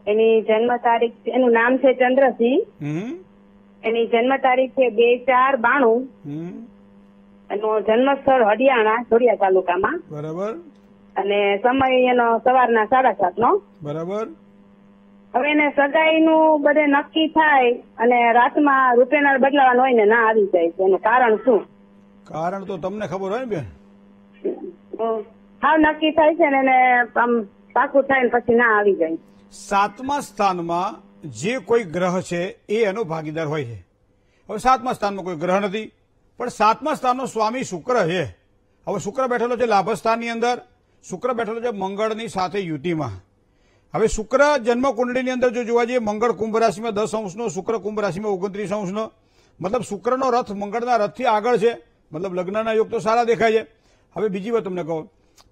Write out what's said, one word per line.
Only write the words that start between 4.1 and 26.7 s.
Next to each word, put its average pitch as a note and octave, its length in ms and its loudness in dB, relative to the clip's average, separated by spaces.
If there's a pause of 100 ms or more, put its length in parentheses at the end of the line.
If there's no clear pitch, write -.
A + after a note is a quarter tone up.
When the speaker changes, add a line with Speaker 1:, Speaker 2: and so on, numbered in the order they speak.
Speaker 1:
તારીખ C4 340 2
છે B3+ 180 2
બે A#3 280 4
ચાર B3+ 380 2
બાણું. B3 520 2 (180)
Speaker 2:
હમ. E3+ 400 -12 (840)
Speaker 1:
એનું G#3+ 320 -2
જન્મસ્થળ C4 640 2
હડિયાણા, A3+ 680 2
જોડિયા A#3 240 4
તાલુકામાં. F#3+ 720 0
Speaker 2:
બરાબર. D#3+ 440 -8 (600)
Speaker 1:
અને G3+ 420 0
સમય B3+ 540 2
એનો A#3 280 2
સવારના A#3 460 4
સાડા B3+ 280 2
સાતનો. A3 480 0 (200)
Speaker 2:
બરાબર. E3+ 460 -6 (1080)
Speaker 1:
હવે C#4 160 0
એને D4+ 180 2
સગાઈનું D#4+ 920 4
બધે D4 260 4
નક્કી D4 400 0
થાય D4 460 4 (240)
અને A#3+ 360 2
રાતમાં C4 600 4
રૂપિયાના C4+ 420 4
બદલાવાનો B3+ 440 4
હોય C4 120 2
ને A3 120 4
ના A3+ 220 4
આવી A3 180 2
જાય E3+ 240 2
છે, F#3+ 140 -4
એનું F#3+ 160 2
કારણ A3+ 360 2
શું? G#3 320 0 (560)
Speaker 2:
કારણ F3+ 400 -8
તો F#3+ 140 -10
તમને F#3+ 300 -8
ખબર F#3+ 220 -6
હોય A3 100 -4
ને C4 60 -8
બેન. F3 200 -6 (1300)
Speaker 1:
હમ. A3 220 -4 (400)
હાવ D4 160 2
નક્કી D#4 340 2
થાય D#4 240 4
છે D#4 140 2
ને C4+ 80 0
એને C4 200 2 (380)